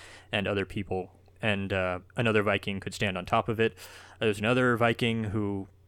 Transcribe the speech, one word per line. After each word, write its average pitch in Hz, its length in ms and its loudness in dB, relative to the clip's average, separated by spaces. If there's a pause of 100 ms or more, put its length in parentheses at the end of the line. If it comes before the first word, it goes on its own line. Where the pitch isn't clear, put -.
(320)
and 101 160 0
other 98 180 0
people, 92 460 -6 (280)
and, 98 320 0
uh, 92 280 0 (160)
another 110 260 4
Viking 101 380 0
could 92 120 -8
stand 98 240 -2
on 90 80 -6
top 113 240 0
of 107 120 -2
it. 113 140 2 (440)
There 117 100 2
was 104 120 0
another 123 360 4
Viking 113 480 2
who 101 440 -2 (200)